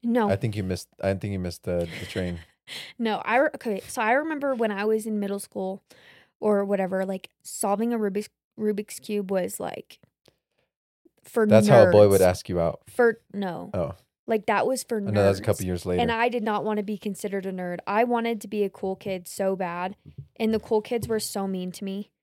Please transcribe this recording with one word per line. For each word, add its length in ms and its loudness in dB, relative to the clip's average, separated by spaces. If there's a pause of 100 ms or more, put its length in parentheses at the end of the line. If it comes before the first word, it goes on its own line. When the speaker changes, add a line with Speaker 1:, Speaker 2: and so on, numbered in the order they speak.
Speaker 1:
No. 280 2
Speaker 2:
I 80 2
think 180 -2
you 80 -4
missed, 240 -4 (140)
I 120 2
think 200 -4
you 60 -2
missed 240 -8
the, 240 -2 (120)
the 60 -10
train. 380 -6
Speaker 1:
<laughs> 60 -20 (480)
No, 280 -2
I 140 0
re-, 160 4
okay, 340 -6
so 120 -6
I 120 2
remember 420 -2
when 160 -2
I 140 -4
was 200 0
in 140 -4
middle 200 -4
school 440 -8 (560)
or 240 2
whatever, 420 0
like, 240 -8 (140)
solving 500 -2
a 60 -2
Rubik's, 300 -2 (280)
Rubik's 420 -2
Cube 300 -4
was, 300 -2
like, 400 -10 (1300)
for 200 0
Speaker 2:
That's 220 8
how 220 10
a 20 4
boy 160 10
would 140 6
Speaker 1:
nerds. 40 8
Speaker 2:
ask 220 2
you 140 0
out. 180 0 (100)
Speaker 1:
For, 300 2 (140)
no. 400 -6
Speaker 2:
Oh. 220 -4 (320)
Speaker 1:
Like, 180 0
that 200 2
was 180 0
for 120 -6
Speaker 2:
Oh, 60 -2
no, 100 -4 (120)
that 40 6
was 120 2
a 40 -10
couple 200 0
Speaker 1:
nerds. 40 -4
Speaker 2:
years 180 -4
later. 180 0
Speaker 1:
And 60 0
I 200 0
did 120 -2
not 220 -2
wanna 200 -2
be 140 -6
considered 480 -6
a 60 -6
nerd. 340 -8
I 200 2
wanted 340 -2
to 80 -16
be 160 -2
a 60 -2
cool 260 -6
kid 320 -8
so 300 -2
bad, 400 -6 (400)
and 160 0
the 80 0
cool 200 0
kids 240 -4
were 140 -2
so 260 -6
mean 280 -4
to 100 -12
me. 280 -8 (120)